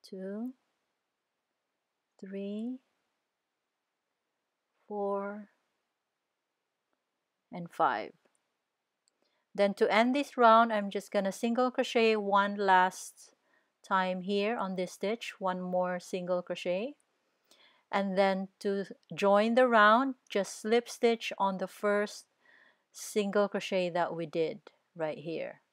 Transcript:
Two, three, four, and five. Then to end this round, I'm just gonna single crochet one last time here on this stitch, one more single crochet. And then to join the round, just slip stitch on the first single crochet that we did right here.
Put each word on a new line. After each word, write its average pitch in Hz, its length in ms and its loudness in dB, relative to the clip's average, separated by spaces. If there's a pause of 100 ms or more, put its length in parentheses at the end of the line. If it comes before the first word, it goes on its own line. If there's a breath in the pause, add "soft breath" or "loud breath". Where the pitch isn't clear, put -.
Two, 202 480 -10 (1700)
three, 202 560 -8 (2000)
four, 202 640 -6 (2000)
and 175 200 -12
five. 117 420 -2 (1400)
Then 202 200 0
to 175 180 0
end 240 240 4
this 277 220 -4
round, 226 340 6
I'm 202 160 -2
just 196 220 -8
gonna 196 200 -2
single 240 400 -2
crochet 226 460 2
one 202 400 2
last 185 800 2 (520)
time 185 360 -2
here 202 340 -2
on 190 200 -6
this 180 160 -6
stitch, - 460 -6
one 185 220 -4
more 180 400 -4
single 180 400 -6
crochet. 185 540 -6 (960 soft breath)
And 196 260 -2
then 190 320 2 (120)
to 196 260 -4 (280)
join 202 400 4
the 254 140 6
round, 233 460 6 (160)
just - 320 -4
slip 233 260 0
stitch - 480 0
on 196 220 0
the 185 80 -4
first 208 580 -2 (680 soft breath)
single 202 540 -2
crochet 185 440 -2
that 165 260 -2
we 170 80 -6
did 156 360 -4 (360)
right 156 220 -6
here. 147 420 -10 (120)